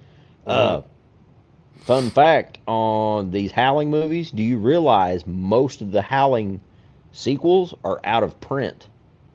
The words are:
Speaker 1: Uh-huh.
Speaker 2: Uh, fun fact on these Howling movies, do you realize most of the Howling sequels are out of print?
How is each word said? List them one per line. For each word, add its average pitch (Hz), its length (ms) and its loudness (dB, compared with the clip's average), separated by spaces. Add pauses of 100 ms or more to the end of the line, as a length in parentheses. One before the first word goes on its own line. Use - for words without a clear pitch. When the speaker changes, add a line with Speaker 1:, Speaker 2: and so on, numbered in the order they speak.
(480)
Speaker 1:
Uh-huh. 123 120 0 (180)
Speaker 2:
Uh, 69 40 -12 (1000)
fun 123 280 0
fact 143 480 2 (100)
on 107 640 -2
these 98 200 -4
Howling 143 380 0
movies, 156 420 -2
do 107 100 -4
you 117 160 0
realize 107 720 2
most 101 540 -2
of 101 100 -10
the 98 100 0
Howling 117 580 0 (520)
sequels 170 720 0
are 92 200 -4
out 110 200 0
of 85 180 -4
print? - 460 -6 (480)